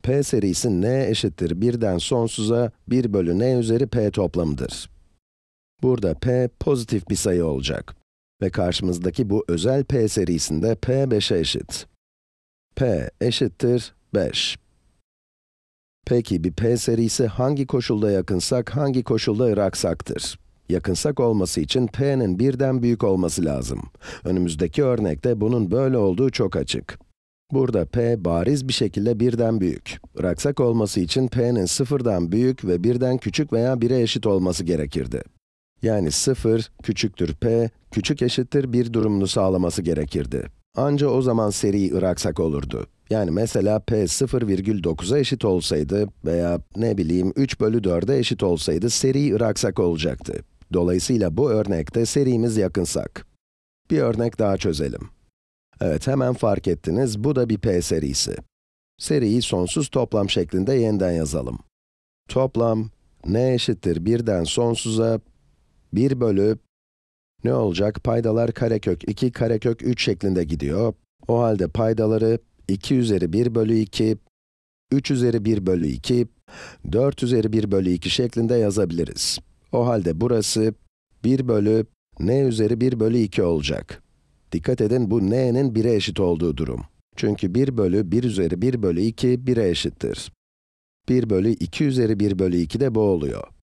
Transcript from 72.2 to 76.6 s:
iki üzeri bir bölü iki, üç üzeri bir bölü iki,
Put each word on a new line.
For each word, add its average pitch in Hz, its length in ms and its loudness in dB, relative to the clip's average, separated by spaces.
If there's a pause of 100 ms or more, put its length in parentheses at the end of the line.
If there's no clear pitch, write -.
iki 98 280 -2
üzeri 98 380 2
bir 117 220 0
bölü 113 220 2
iki, 110 400 0 (720)
üç 135 200 0
üzeri 120 340 2
bir 104 200 0
bölü 87 220 2
iki, 113 400 0 (640)